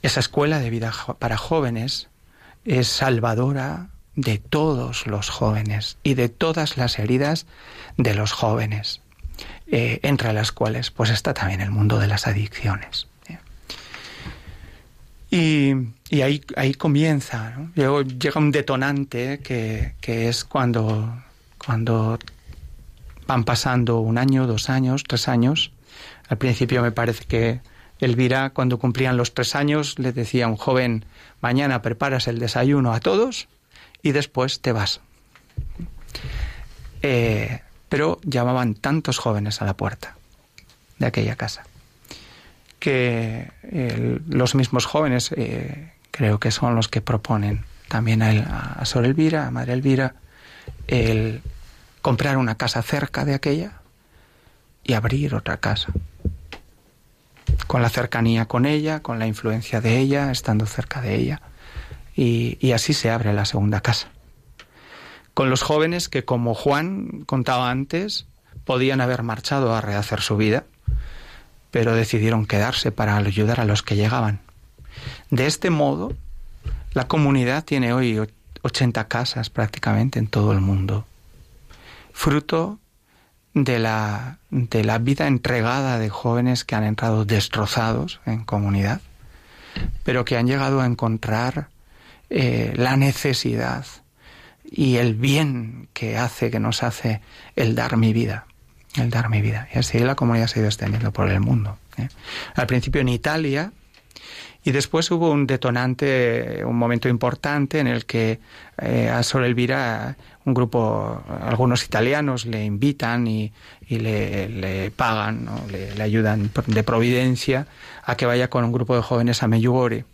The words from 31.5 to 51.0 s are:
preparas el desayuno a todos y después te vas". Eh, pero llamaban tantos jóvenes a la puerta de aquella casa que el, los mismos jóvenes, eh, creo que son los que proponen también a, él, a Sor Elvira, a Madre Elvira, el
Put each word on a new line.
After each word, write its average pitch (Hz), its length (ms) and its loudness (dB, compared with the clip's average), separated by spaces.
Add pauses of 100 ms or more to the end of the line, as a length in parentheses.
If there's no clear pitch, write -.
preparas 127 460 -2
el 117 100 -4
desayuno 123 540 2
a 110 80 0
todos 220 480 0 (540)
y 147 100 2
después 135 480 0
te 131 100 0
vas". 107 300 -2 (2000)
Eh, 117 580 0 (280)
pero 156 340 0
llamaban 123 540 0
tantos 139 420 -2
jóvenes 107 420 -2
a 107 40 -2
la 98 100 0
puerta - 400 -6 (840)
de 127 60 2
aquella 110 280 -2
casa - 300 -8 (1160)
que 120 720 0 (220)
el, 120 560 -2
los 127 260 2
mismos 123 300 2
jóvenes, 135 500 0
eh, 123 560 -6 (200)
creo 107 280 2
que 117 120 0
son 120 240 0
los 113 140 2
que - 120 -2
proponen 107 640 -2 (240)
también 113 320 2
a, 110 100 4
él, 107 160 4
a - 380 -6
Sor 120 220 2
Elvira, 156 400 2
a 120 40 -4
Madre 123 220 -4
Elvira, 131 440 2 (720)
el 113 540 0 (640)